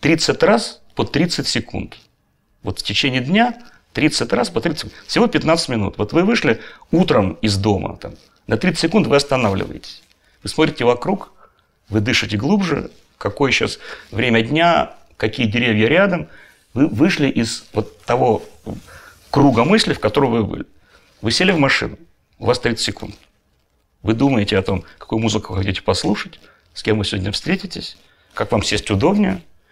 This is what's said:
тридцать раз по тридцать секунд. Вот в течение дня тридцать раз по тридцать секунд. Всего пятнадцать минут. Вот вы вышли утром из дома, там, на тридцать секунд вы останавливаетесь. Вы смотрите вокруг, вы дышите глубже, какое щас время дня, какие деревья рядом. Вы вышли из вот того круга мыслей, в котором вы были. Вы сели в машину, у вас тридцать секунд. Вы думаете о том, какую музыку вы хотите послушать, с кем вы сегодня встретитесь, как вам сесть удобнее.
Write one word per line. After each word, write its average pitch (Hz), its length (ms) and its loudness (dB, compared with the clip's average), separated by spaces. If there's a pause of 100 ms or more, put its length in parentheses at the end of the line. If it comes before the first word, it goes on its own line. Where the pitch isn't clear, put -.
тридцать 151 420 0
раз 208 380 2 (140)
по 123 100 -2
тридцать 147 440 0
секунд. - 500 -6 (640)
Вот - 180 -6
в - 20 -10
течение 127 400 -2
дня 220 360 2 (360)
тридцать 123 380 0
раз 233 180 0
по - 100 -4
тридцать 165 220 -2
секунд. - 240 -16
Всего 220 200 2
пятнадцать 165 440 0
минут. 107 260 -2
Вот 104 160 -4
вы 156 100 4
вышли 185 380 0 (320)
утром 135 480 2
из 104 160 0
дома, 98 400 0
там, - 160 -16 (340)
на 113 120 0
тридцать 180 220 0
секунд 170 260 2
вы 127 100 4
останавливаетесь. 101 840 -2 (400)
Вы 101 80 -8
смотрите 147 340 0
вокруг, 190 480 0 (560)
вы 107 120 0
дышите 107 360 0
глубже, 165 540 -2 (260)
какое 127 360 -2
щас - 260 -2 (320)
время 113 320 2
дня, 160 500 2 (240)
какие 117 300 -2
деревья 113 420 2
рядом. 175 400 2 (460)
Вы 143 140 2
вышли 147 400 2
из - 440 -2
вот - 300 -6
того 120 400 2 (880)
круга 131 340 4
мыслей, 165 300 2
в - 60 -8
котором 123 320 2
вы 113 120 0
были. - 220 -8 (560)
Вы 110 100 -2
сели 185 180 2
в 175 80 2
машину, - 400 0 (400)
у 107 80 -10
вас - 140 2
тридцать 117 240 -2
секунд. - 320 -10 (840)
Вы 113 120 0
думаете 117 420 0
о 95 60 2
том, 95 220 -4 (140)
какую - 200 -4
музыку 107 340 -2
вы 95 60 -4
хотите 95 240 -4
послушать, - 560 -2 (360)
с - 100 -14
кем 110 140 2
вы 101 60 -2
сегодня 98 280 -4
встретитесь, - 640 -8 (380)
как - 180 -4
вам 107 100 2
сесть - 260 -2
удобнее. 185 540 2 (300)